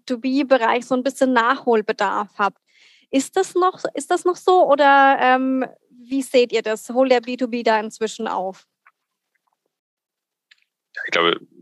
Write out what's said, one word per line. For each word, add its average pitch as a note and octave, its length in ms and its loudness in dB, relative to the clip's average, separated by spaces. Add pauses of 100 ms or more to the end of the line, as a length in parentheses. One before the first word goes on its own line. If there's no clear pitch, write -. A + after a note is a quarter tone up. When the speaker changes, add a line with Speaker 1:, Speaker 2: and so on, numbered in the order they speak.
Speaker 1:
two B3+ 120 -4
B-Bereich B3 680 0
so C4 80 -4
ein B3+ 80 0
bisschen C4 300 -2
Nachholbedarf A3 1080 -2
hat. G3 160 -2 (560)
Ist - 260 -2
das F#4 180 -2
noch, F4+ 300 -2 (100)
ist - 160 -6
das F4 140 -2
noch F4+ 120 -2
so F#4 320 2
oder, C#4 520 6
ähm, C4 440 0 (260)
wie B3 320 -8
seht B3 300 0
ihr A3+ 100 -2
das? G#3+ 280 -6
Holt B3+ 200 2
der A#3+ 120 2
B B3 140 -8
two B3 120 -4
B A#3 140 -4
da A3 180 0
inzwischen A3 480 -8
auf? F#3+ 380 -8 (2250)
Speaker 2:
Ja, - 120 -14
ich - 40 -14
glaube, E2+ 300 0 (220)